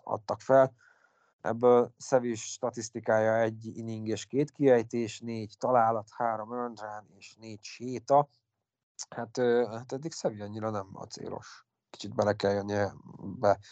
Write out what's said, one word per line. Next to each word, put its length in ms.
adtak 380
fel, 340
ebből 580
Sevi 360
statisztikája 1000
egy 300
inning 320
és 180
két 240
kiejtés, 720
négy 380
találat, 520
három 420
earned 280
run 360
és 180
négy 280
séta. 640
Hát, 300
ö, 320
hát 220
eddig 200
Sevi 280
annyira 300
nem 220
acélos. 720
Kicsit 240
bele 180
kell 200
jönnie, 400
be-, 200